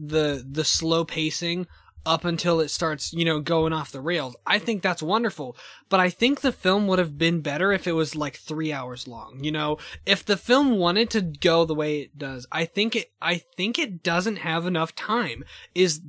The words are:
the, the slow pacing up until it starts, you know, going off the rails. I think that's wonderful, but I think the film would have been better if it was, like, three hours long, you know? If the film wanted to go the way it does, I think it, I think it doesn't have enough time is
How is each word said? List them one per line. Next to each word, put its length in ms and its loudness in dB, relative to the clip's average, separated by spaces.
the, 360 0
the 200 -4
slow 400 2
pacing 640 -4
up 200 0
until 340 2
it 100 0
starts, 440 -4
you 100 0
know, 160 2
going 320 2
off 220 -4
the 80 -10
rails. 340 -2
I 140 2
think 220 -2
that's 200 0
wonderful, 540 -2
but 140 4
I 80 4
think 320 2
the 100 2
film 360 2
would 120 4
have 180 0
been 220 2
better 320 0
if 160 0
it 60 0
was, 200 0
like, 220 -4
three 380 -4
hours 340 -8
long, 340 -14
you 120 -2
know? 240 -2
If 200 2
the 100 2
film 400 4
wanted 360 2
to 100 2
go 420 4
the 120 0
way 260 0
it 160 -14
does, 340 -8
I 140 -2
think 280 -2
it, 180 -4
I 160 0
think 240 -2
it 240 -6
doesn't 340 0
have 280 -2
enough 300 -2
time 500 -4
is 360 2